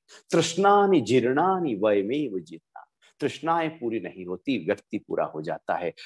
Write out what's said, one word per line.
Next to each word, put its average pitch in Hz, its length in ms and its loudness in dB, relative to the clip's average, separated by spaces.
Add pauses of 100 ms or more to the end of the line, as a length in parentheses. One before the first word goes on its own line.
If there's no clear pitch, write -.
(300)
"तृष्णानि 196 720 4
जीर्णानि 131 720 2
वयमेव 104 640 0
जीर्णा।" 82 480 -18 (340)
तृष्णाएं 160 500 -2
पूरी 117 300 -6
नहीं 90 260 -12
होती, 90 400 -4
व्यक्ति 101 320 -4
पूरा 82 260 -4
हो 78 180 -6
जाता 80 320 -6
है। 85 180 -4 (140)